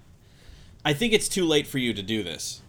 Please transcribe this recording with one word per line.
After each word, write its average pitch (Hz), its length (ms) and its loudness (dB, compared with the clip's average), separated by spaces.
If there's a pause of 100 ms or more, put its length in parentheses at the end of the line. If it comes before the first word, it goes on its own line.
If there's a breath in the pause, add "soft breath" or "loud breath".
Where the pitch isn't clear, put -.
(880 soft breath)
I 147 80 2
think 220 180 0
it's 208 160 4
too 185 160 0
late 151 220 4
for - 100 -6
you 123 160 0
to 101 100 -4
do 107 200 -2
this, - 460 -8